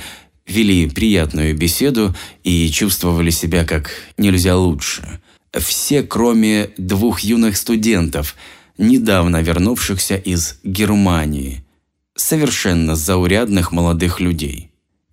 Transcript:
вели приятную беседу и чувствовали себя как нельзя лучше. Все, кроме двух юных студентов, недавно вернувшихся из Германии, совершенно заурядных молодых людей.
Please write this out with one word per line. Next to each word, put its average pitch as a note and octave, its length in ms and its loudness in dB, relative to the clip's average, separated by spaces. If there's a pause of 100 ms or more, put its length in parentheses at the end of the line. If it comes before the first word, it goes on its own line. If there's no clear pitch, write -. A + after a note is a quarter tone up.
(460)
вели F#2+ 440 2
приятную D#2 680 0
беседу G2 600 0 (280)
и E2 260 2
чувствовали E2+ 600 0
себя E2+ 360 0
как D#2 260 -4 (260)
нельзя F#2 400 2
лучше. - 640 -2 (360)
Все, - 460 -2
кроме A2 760 2
двух G2 440 0
юных A2 360 2
студентов, G2+ 800 0 (420)
недавно G2+ 640 4
вернувшихся F#2 760 0
из F2+ 460 -4
Германии, F2 1000 0 (520)
совершенно F2+ 800 0
заурядных F2+ 760 0
молодых E2+ 480 0
людей. D#2 520 -4 (420)